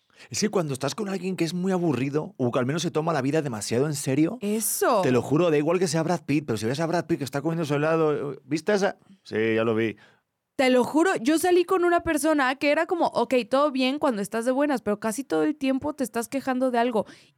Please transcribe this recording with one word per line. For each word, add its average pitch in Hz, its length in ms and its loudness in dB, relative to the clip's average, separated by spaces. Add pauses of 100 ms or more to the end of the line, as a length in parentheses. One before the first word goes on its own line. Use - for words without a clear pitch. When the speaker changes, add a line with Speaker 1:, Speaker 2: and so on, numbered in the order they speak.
(300)
Speaker 1:
Es 214 120 -6
que 208 80 0
cuando 170 240 -2
estás 135 220 -4
con 208 140 -6
alguien 185 260 -4
que 170 100 -2
es 160 80 -4
muy 180 180 -2
aburrido, 151 680 -2
o 123 140 0
que 135 80 0
al 123 60 2
menos 151 160 -2
se 170 100 -4
toma 160 220 0
la 147 80 0
vida 139 200 0
demasiado 117 460 -2
en 151 80 -4
serio, 151 460 0
Speaker 2:
Eso. 220 600 0
Speaker 1:
te 131 100 2
lo 123 100 4
juro, 156 300 2
da 151 60 4
igual 160 220 2
que 190 80 2
sea 160 160 0
Brad 170 220 -2
Pitt, 156 200 0
pero 117 120 -2
si 104 80 -4
ves 131 140 -2
a 165 80 0
Brad 170 180 0
Pitt 165 140 -2
que 139 40 -6
está 135 180 -4
comiendo 165 240 -2
su 143 100 0
helado, 151 720 0
"¿Viste 156 280 -2
esa?". 196 240 0 (260)
"Sí, 110 320 0
ya 110 80 2
lo 113 120 2
vi". 110 200 0 (640)
Speaker 2:
Te 262 120 4
lo 247 140 4
juro, 330 320 2
yo 277 240 2
salí 359 240 4
con 349 220 0
una 349 160 2
persona 302 540 0
que 285 160 0
era 311 140 2
como, 330 220 0
"Ok, 233 260 0 (160)
todo 285 220 2
bien 262 260 0
cuando 262 240 0
estás 220 220 -4
de 254 80 0
buenas", 277 300 0
pero 208 180 -4
casi 220 240 -4
todo 311 200 0
el 302 120 0
tiempo 269 400 -2
te 269 80 -4
estás 233 240 -4
quejando 262 420 -2
de 240 100 0
algo. 233 260 0 (320)